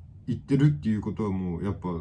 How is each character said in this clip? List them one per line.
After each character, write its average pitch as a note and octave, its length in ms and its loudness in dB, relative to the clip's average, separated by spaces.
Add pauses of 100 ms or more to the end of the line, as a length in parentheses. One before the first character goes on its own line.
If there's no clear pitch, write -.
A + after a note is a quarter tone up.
(260)
言 - 100 -2
っ - 40 -10
て - 160 2
る C#3+ 100 6
っ - 40 6
て D3 180 0
い G#2+ 80 2
う G2+ 40 -2
こ G#2 120 -4
と G2+ 100 -4
は G#2 80 0
も F#2 280 -2
う F2+ 60 -6
や G2+ 60 0
っ F#2 40 -2
ぱ F2+ 160 -6 (100)